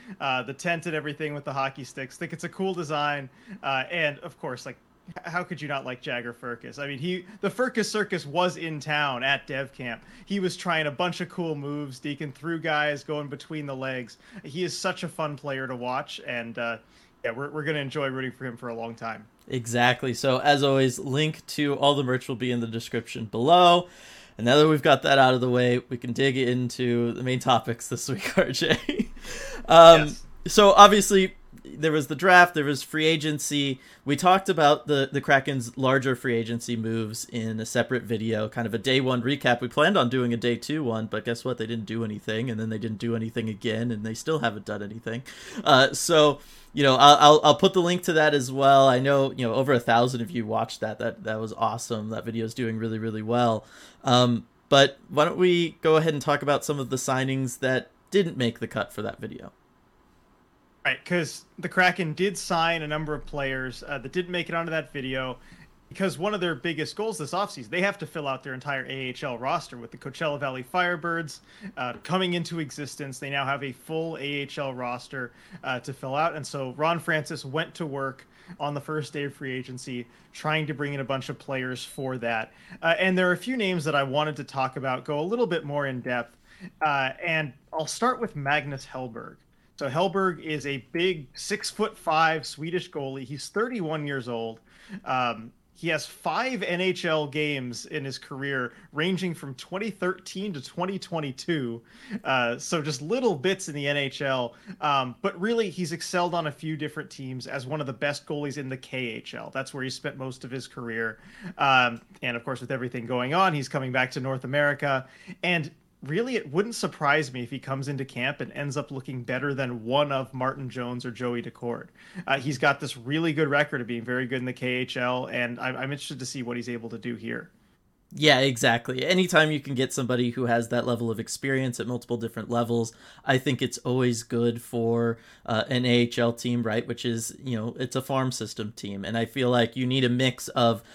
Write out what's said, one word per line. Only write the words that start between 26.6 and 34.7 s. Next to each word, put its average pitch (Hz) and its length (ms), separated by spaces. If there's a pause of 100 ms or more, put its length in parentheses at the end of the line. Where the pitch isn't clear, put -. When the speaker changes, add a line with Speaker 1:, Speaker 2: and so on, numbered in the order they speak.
Speaker 2:
the - 100
main 127 160
topics 120 520
this - 200
week, 113 260
<laughs> - 20
R 190 140
J. - 580 (580)
Um, 165 400
Speaker 1:
Yes. - 160 (240)
Speaker 2:
so, 202 240
obviously, 196 640 (280)
there 156 280
was 151 160
the 151 80
draft, 175 400
there 151 100
was 139 160
free 156 240
agency. 147 720 (240)
We 143 120
talked 185 340
about 151 380